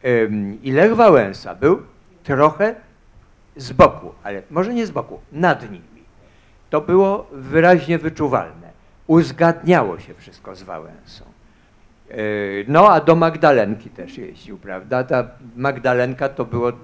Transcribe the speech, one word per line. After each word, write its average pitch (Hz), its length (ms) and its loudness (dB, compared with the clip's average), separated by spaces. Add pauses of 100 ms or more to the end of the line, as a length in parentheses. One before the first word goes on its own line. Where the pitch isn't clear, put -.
em, 107 600 -2
i 131 100 -6
Lech 202 220 4
Wałęsa 120 600 2
był 165 280 0 (420)
trochę 156 500 0 (840)
z 131 160 -16
boku, 131 380 2 (120)
ale 101 280 -10
może 185 240 -4
nie 233 120 -2
z 175 40 -12
boku, - 300 -10 (120)
nad 143 380 -2
nimi. 87 280 -20 (720)
To 156 100 -2
było 190 520 0
wyraźnie 156 640 2
wyczuwalne. 139 720 -6 (380)
Uzgadniało 160 920 2
się - 160 -20
wszystko - 420 -20
z 92 60 -20
Wałęsą. 80 640 -18 (840)
E, - 60 -14 (520)
no, 175 220 6
a 160 100 4
do 160 160 4
Magdalenki 147 760 0
też - 280 -18
jeździł, 95 400 -20
prawda? 104 460 -6
Ta 127 200 -2 (320)
Magdalenka 127 720 -4
to 135 160 -8
było 120 280 -4 (120)